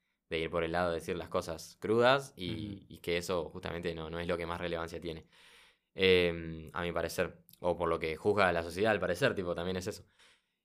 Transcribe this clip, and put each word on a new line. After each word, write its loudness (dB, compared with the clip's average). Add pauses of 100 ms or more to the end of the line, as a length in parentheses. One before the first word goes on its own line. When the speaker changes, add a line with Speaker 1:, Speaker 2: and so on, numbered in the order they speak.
(300)
Speaker 1:
de -2
ir -2
por 0
el -2
lado 2
de 0
decir -4
las -8
cosas -6
crudas 4
y, -6
Speaker 2:
Ujú. -8
Speaker 1:
y -16
que 0
eso -2
justamente -6
no, -8
no -4
es -4
lo 0
que -6
más -6
relevancia -6
tiene, -8 (680)
em, 4
a -4
mi -2
parecer. -2 (220)
O 2
por 2
lo 2
que -2
juzga 4
la 0
sociedad, 0
al 2
parecer, 2
tipo, -2
también -2
es -4
eso. -10 (600)